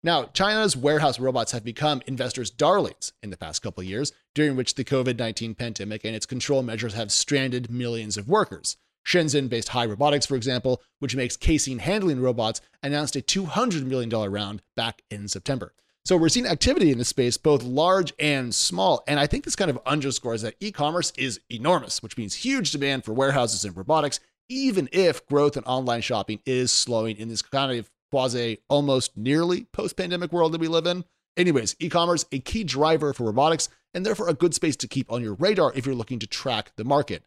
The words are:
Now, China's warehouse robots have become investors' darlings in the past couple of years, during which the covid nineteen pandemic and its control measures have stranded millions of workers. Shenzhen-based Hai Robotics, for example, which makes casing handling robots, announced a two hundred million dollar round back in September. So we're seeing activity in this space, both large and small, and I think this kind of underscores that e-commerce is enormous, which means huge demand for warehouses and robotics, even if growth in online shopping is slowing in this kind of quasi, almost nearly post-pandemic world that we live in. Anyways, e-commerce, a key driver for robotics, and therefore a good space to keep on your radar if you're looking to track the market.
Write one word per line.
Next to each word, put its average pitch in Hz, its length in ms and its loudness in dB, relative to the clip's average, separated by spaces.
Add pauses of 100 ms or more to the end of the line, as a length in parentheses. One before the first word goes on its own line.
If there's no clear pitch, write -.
Now, 165 220 2
China's 208 540 0
warehouse 147 420 2
robots 123 320 0
have 113 140 -6
become 135 420 -2
investors' 123 420 -4
darlings 151 640 0 (100)
in 104 80 -12
the 92 60 -10
past - 260 -8
couple 101 200 -8
of 92 80 -6
years, 123 240 -4 (200)
during 147 220 2
which 127 200 -2
the 127 100 -4
covid 127 340 0
nineteen 113 340 -4
pandemic 107 520 -8
and 110 100 -4
its 110 100 -6
control 131 380 0
measures 113 300 -6
have 107 180 -4
stranded 127 580 0
millions 117 460 -4
of 104 140 -8
workers. 185 480 0 (280)
Shenzhen-based 135 640 2
Hai 120 160 0
Robotics, 139 400 2
for 135 120 -2
example, 127 440 0 (180)
which 127 180 -4
makes 123 180 -2
casing 139 440 2
handling 165 420 0
robots, 117 400 0 (200)
announced 143 360 -2
a 135 40 -4
two 190 260 -2
hundred 175 380 0
million 127 220 -2
dollar 107 220 0
round 101 320 -6 (160)
back 113 240 -4 (100)
in 104 160 -10
September. 104 460 -6 (320)
So 190 100 4
we're 160 140 6
seeing 240 180 0
activity 208 440 4
in 120 60 2
this 120 120 -2
space, 120 280 0
both 147 240 4
large 156 560 2
and 139 380 0
small, 180 500 2
and 147 140 0
I 147 80 2
think 277 160 -2
this - 140 -4
kind 190 120 2
of 123 160 -2
underscores 127 560 -2
that 110 200 -6
e-commerce 175 560 -2
is 127 240 -4 (100)
enormous, 127 500 0
which - 160 -12
means 107 180 -6
huge 254 360 -2
demand 139 320 -2
for 110 100 -6
warehouses 127 520 2
and 92 100 -8
robotics, 143 460 0 (260)
even 247 460 0
if 170 340 2
growth 143 300 4
in 117 80 -8
online 127 360 0
shopping 107 440 -2
is 127 260 0
slowing 113 460 0
in 113 100 -10
this 113 160 -6
kind 135 340 -2
of 110 140 -10 (180)
quasi, 120 500 -2 (100)
almost 139 480 2
nearly 160 480 2
post-pandemic 175 680 -4
world 165 220 4
that 165 80 -2
we 165 80 0
live 165 180 2
in. 180 160 -2 (340)
Anyways, 151 420 2
e-commerce, 170 520 2
a 139 80 -4
key 226 240 -4
driver 147 500 2
for 120 120 -4
robotics, 139 440 2 (240)
and 180 100 -4
therefore 214 260 0
a 165 40 4
good 165 220 2
space 156 220 0
to 117 100 -6
keep - 240 -4
on 120 100 -2
your 107 140 -4
radar 180 400 4
if 127 100 -4
you're 135 80 -2
looking 120 260 -6
to 104 80 -8
track - 480 -4
the 110 100 -6
market. 139 420 0